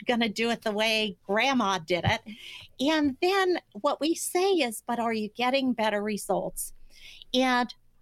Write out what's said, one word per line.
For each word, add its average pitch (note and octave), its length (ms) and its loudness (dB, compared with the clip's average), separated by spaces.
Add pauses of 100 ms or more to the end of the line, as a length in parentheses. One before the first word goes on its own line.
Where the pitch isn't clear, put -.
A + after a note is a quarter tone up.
gonna A#3 240 2
do A3+ 200 -2
it A3+ 140 -2
the A3 80 0
way G#3+ 520 0
grandma G#3+ 560 2
did E3+ 260 -2
it?" A3 160 0 (580)
And D4 420 2
then F#4 380 4 (140)
what C#4 280 -2
we D#4+ 140 0
say F#4 380 0
is, B3 320 0
"But A#3+ 140 -2
are A3+ 140 -2
you G#3+ 160 -2
getting B3+ 440 0
better G#3+ 280 0
results?" F#3 720 -2 (600)
And B3+ 400 2 (280)